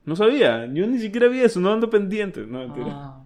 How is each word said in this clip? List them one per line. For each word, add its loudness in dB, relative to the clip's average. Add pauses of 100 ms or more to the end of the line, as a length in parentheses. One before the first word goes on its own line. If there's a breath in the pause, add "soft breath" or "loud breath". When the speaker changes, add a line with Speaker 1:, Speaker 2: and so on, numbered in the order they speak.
Speaker 1:
No -4
sabía, 2
yo -2
ni 0
siquiera 2
vi 2
eso, 4
no 2
ando 0
pendiente. -2
No, -10
mentira. -10
Speaker 2:
Ah, -16